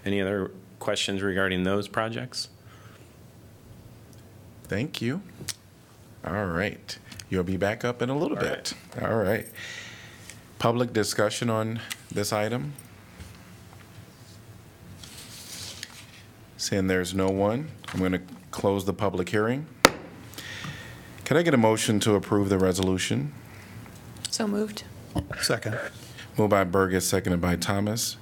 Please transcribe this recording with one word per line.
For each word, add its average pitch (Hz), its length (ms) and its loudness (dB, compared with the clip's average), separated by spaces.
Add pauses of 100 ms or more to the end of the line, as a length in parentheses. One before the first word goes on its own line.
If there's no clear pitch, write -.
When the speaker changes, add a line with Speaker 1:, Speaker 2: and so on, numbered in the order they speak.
Speaker 1:
Any 101 160 0
other 95 320 0 (260)
questions 98 420 -2
regarding 92 440 2
those 101 240 0
projects? 113 600 -4 (2250)
Speaker 2:
Thank 120 340 -2
you. 131 180 -2 (1040)
All 101 220 -2
right. 90 500 -2 (320)
You'll 92 140 2
be 95 140 0
back 101 280 0
up 120 160 -2
in 120 80 0
a 135 80 0
little 160 200 0
Speaker 1:
All - 80 -2
Speaker 2:
bit. - 280 -4 (220)
Speaker 1:
right. 117 160 -2
Speaker 2:
All 113 60 4
right. 104 320 2 (1120)
Public 120 320 4
discussion 107 580 2
on 110 300 0 (280)
this 104 240 -2
item? 120 420 -2 (3750)
Seeing 98 300 2
there's 92 260 2
no 95 160 2
one, 107 420 2 (220)
I'm - 80 -2
gonna 92 220 2 (300)
close 98 320 2
the 98 80 0
public 92 380 0
hearing. 117 360 2 (1600)
Can 131 120 4
I 170 60 8
get 170 100 6
a 139 40 6
motion 110 440 6
to 107 140 6
approve 101 340 4
the 95 100 6
resolution? 92 760 2 (1000)
Speaker 3:
So - 160 -2
moved. 208 380 -4 (560)
Speaker 4:
Second. 113 360 0 (600)
Speaker 2:
Moved 107 120 6
by 98 120 6
Burgess, 92 460 4
seconded 92 320 2
by 87 160 2
Thomas. 104 640 0